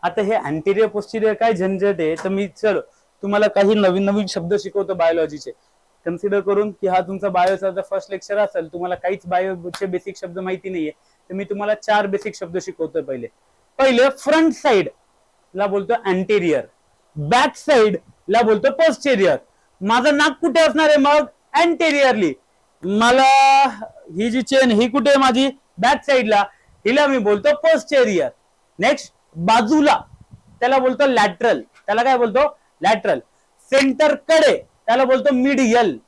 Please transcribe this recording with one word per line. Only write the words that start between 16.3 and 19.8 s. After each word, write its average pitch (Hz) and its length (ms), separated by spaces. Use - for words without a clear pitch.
बॅक 233 400
साइड 220 400
ला 220 140
बोलतो 220 260
posterior. 226 540